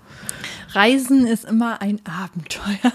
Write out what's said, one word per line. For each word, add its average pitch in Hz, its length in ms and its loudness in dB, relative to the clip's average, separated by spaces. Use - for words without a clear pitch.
Reisen 254 560 4
ist 226 200 0
immer 226 360 0
ein 208 240 -2
Abenteuer. 190 880 -4